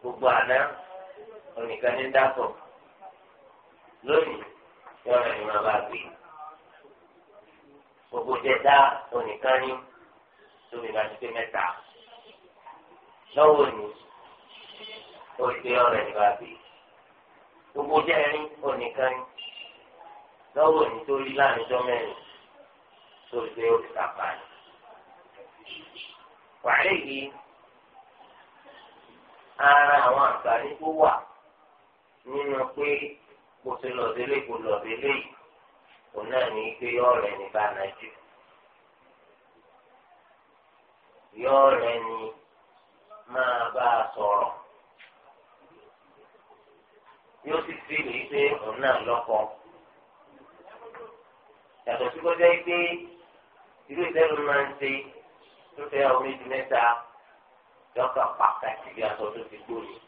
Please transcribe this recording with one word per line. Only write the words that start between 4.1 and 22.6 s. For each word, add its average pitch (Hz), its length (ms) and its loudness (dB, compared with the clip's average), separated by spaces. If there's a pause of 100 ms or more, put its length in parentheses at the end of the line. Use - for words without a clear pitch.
yọ̀rọ̀ 120 320 2
ni 104 120 -6
máa 107 180 0
bá 107 160 2
gbé. - 220 -6 (2000)
Gbogbo 120 240 -4
jẹta 135 400 4 (320)
onìkan 120 500 0
ní 131 120 -4 (960)
tóbi 117 240 -12
bá 107 140 -2
ti 107 120 -10
pé 120 120 -10
mẹ́ta. 113 360 -4 (1700)
Lọ́wọ́ 147 360 8
ni, 107 160 -8 (1500)
ó 127 160 -4
ti 123 120 -4
pé 123 140 -6
ọ̀rẹ́ 117 300 4
ni 107 80 -10
bá 104 180 2
gbé. - 200 -8 (1200)
Gbogbo 143 260 0
jẹ́rin 151 440 0 (140)
onìkan 127 520 -2
ní. 127 120 -8 (1300)
Lọ́wọ́ 156 300 6
ni - 140 -6
tó 139 140 -2
rí 135 180 -4
láàrin 139 320 2
ọjọ́ 127 180 -2
mẹ́rin, 123 340 -4 (1160)